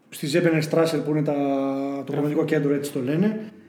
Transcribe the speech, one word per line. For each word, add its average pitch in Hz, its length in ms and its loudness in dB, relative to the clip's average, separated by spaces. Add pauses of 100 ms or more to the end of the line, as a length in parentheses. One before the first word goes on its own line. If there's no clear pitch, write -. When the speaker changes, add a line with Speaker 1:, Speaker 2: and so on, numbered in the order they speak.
Speaker 1:
στη - 180 -8
Ζέμπενερ 160 360 2
Στράσερ, 156 380 2
που 147 100 -2
είναι 151 120 2
τα, 147 100 0
το 139 800 -2
Speaker 2:
Γραφείο. - 20 -2
Speaker 1:
κομμωτικό 147 300 0
κέντρο, 143 300 2
έτσι 143 180 -2
το 143 100 -4
λένε, 180 380 0 (280)